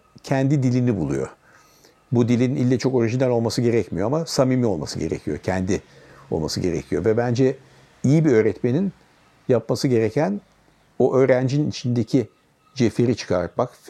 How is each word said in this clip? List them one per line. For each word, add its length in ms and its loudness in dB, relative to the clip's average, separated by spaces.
kendi 400 0
dilini 340 2
buluyor. 320 -4
Bu 160 4
dilin 280 0
ille 220 0
çok 180 -2
orijinal 340 0
olması 320 -2
gerekmiyor 460 0
ama 180 -2
samimi 400 0
olması 340 -4
gerekiyor, 380 -6
kendi 440 -2
olması 280 -4
gerekiyor. 460 -4
Ve 120 2
bence 400 0
iyi 220 4
bir 60 4
öğretmenin 600 0
yapması 400 0
gereken 540 0
o 160 2
öğrencinin 540 2
içindeki 600 -2
cevheri 400 0
çıkartmak, 560 -4